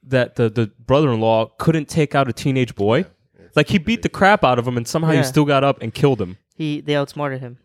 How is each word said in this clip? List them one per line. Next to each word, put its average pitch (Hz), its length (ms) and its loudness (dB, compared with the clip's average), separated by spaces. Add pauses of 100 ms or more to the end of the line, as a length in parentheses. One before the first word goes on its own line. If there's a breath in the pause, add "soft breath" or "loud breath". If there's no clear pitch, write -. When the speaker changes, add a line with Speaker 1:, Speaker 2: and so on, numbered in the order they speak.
Speaker 1:
that 127 280 0
the, 117 140 0
the 113 180 -2 (120)
brother-in-law 113 680 2 (120)
couldn't 160 300 0
take 151 260 -2
out 139 140 2
a 113 40 -6
teenage 131 420 -2
boy. 107 240 0
Speaker 2:
Yeah, - 460 -12
it's - 120 -10
Speaker 1:
Like, 147 120 2
he 202 80 0
beat 220 240 -2
the - 60 -4
Speaker 2:
ridiculous. - 100 -6
Speaker 1:
crap 196 260 4
out 127 160 4
of 120 80 -4
him, 123 100 -2
and 117 100 -4
somehow 160 240 0
Speaker 3:
Yeah. 151 80 4
Speaker 1:
he 135 40 2
still 139 220 2
got 139 180 2
up 139 180 0
and 113 120 -8
killed 135 280 0
him. 92 160 -8 (200)
Speaker 3:
He, 147 240 -6
they 147 140 -4
outsmarted 143 460 -6
him. 123 240 -16